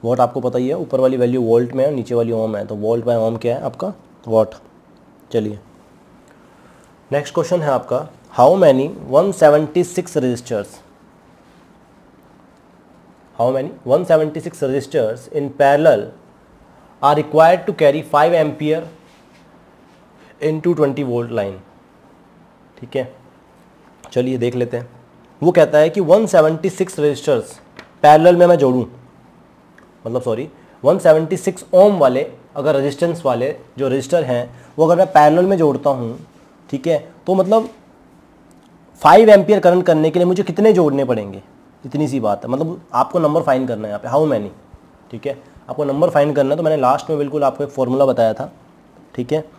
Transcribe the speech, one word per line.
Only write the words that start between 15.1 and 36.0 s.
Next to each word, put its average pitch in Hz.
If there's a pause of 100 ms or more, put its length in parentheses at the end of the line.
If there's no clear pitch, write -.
in 143
parallel 143 (960)
are 143
required 160
to 202
carry 151
five 160
ampere 151 (1600)
in 156
two 175
twenty 139
volt 120
line, 98 (1200)
ठीक 120
है। 127 (1000)
चलिए 127
देख 120
लेते 123
हैं, 120 (520)
वो 165
कहता 151
है 156
कि 190
one 196
seventy 160
six 185
resistors 139 (500)
parallel 160
में 175
मैं 175
जोड़ूँ, 127 (1200)
मतलब 120
sorry, 123 (360)
one 156
seventy 160
six 185 (100)
ohm 196
वाले 131 (300)
अगर 143
resistance 143
वाले 127 (220)
जो 135
register 139
हैं 123 (280)
वो 156
अगर 170
मैं 185
parallel 151
में 190
जोड़ता 143
हूँ, 123 (520)